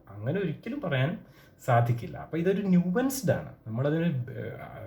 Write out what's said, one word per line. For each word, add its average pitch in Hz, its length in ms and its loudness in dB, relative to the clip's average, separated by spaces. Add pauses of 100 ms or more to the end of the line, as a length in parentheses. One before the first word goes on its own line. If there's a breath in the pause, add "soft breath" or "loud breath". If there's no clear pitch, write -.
അങ്ങനെ 113 320 -4
ഒരിക്കലും 226 400 -6
പറയാൻ 143 380 0 (480 loud breath)
സാധിക്കില്ല. 120 520 2
അപ്പൊ - 200 -6
ഇതൊരു 190 240 2
ന്യൂവൻസ്ഡ് 180 720 4
ആണ്. - 200 -4 (140)
നമ്മളതിന്, 143 380 0
ഏഹ്, - 580 -4
ആ, - 60 -12 (180)